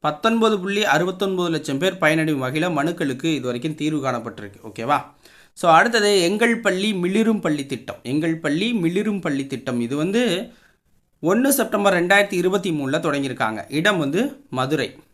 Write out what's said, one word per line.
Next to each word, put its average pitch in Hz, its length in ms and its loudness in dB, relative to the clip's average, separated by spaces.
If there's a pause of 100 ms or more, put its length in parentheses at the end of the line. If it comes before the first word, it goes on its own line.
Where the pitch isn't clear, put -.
பத்தொன்பது 220 560 2
புள்ளி 196 200 -2 (100)
அறுபத்தொன்பது 180 600 0
லட்சம் 143 260 -4
பேர் 180 220 0
பயனடையும் 156 420 2
வகையில 151 240 -2 (100)
மனுக்களுக்கு 156 600 -2
இது 127 120 -4
வரைக்கும் 123 300 -6
தீர்வு 151 240 -2
காணப்பட்டிருக்கு, 110 560 -6 (100)
ஓகேவா? 120 280 -2 (640)
So, - 60 -2 (120)
அடுத்தது 208 340 4 (160)
எங்கள் 220 260 2 (120)
பள்ளி 196 240 0 (140)
மிளிரும் 208 420 2
பள்ளி 147 180 -2 (100)
திட்டம், - 260 -10 (120)
எங்கள் 160 240 0 (100)
பள்ளி 156 220 0 (160)
மிளிரும் 202 420 0
பள்ளி 139 280 -2
திட்டம். 120 340 -4
இது 143 160 -4
வந்து 196 180 0 (1080)
ஒண்ணு 254 260 2
செப்டம்பர் 202 420 2
ரெண்டாயிரத்தி 196 440 4
இருபத்தி 185 340 0
மூணுல 139 300 0
தொடங்கியிருக்காங்க. 127 520 -2 (200)
இடம் 190 240 2
வந்து 151 200 0 (360)
மதுரை. 135 300 0 (240)